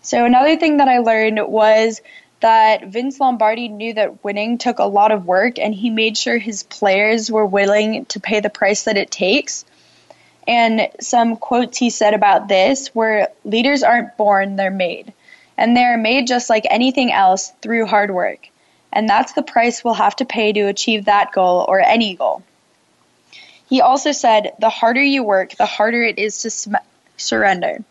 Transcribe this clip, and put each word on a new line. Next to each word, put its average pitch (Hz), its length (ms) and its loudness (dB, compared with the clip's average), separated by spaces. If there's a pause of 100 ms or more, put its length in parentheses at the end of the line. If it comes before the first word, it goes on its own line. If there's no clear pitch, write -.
So 240 240 0
another 262 300 4
thing 320 200 0
that 277 120 4
I 247 100 4
learned 220 500 2
was 220 540 2 (380)
that 220 460 4
Vince 254 340 -8
Lombardi 233 480 0
knew 214 260 -10
that 208 300 -4
winning 214 340 -4
took 240 220 -4
a 202 40 2
lot 202 280 2
of 190 140 -2
work, 196 340 0
and 214 120 -4
he 214 180 -4
made 220 280 -2
sure 233 200 -2
his 220 260 -8
players 214 680 0
were 214 160 0
willing 202 600 0
to - 120 -12
pay 208 220 -4
the 208 100 -4
price 208 320 -2
that 214 140 -2
it - 160 -4
takes. - 520 -2 (840)
And 226 400 2 (120)
some 233 360 0
quotes 247 420 -4
he 240 100 0
said 214 260 0
about 202 340 2
this 196 480 0
were, 220 320 0 (160)
"Leaders 254 400 0
aren't 233 320 0
born, 196 400 0
they're 196 160 -2
made. 185 400 -6 (440)
And 233 200 2
they're 247 200 2
made 240 300 0
just 247 240 -4
like 220 180 0
anything 247 440 0
else 190 400 2 (100)
through 226 240 -2
hard 208 240 0
work. - 380 -4 (440)
And 214 160 -2
that's 233 260 0
the 285 100 -2
price 233 400 -2
we'll 226 100 0
have - 220 0
to 262 80 -4
pay 214 280 -2
to 208 100 0
achieve 202 420 -2
that 202 260 2
goal 180 380 2
or 190 100 2
any 208 380 2
goal." 104 260 -4 (1300)
He 262 100 2
also 262 300 2
said, 220 480 2
"The 220 100 2
harder 233 320 0
you 277 220 2
work, 190 320 0
the - 100 0
harder 233 380 0
it 220 160 -2
is 208 240 -6
to 226 80 -6
sm-, - 240 -8 (420)
surrender." 196 760 -2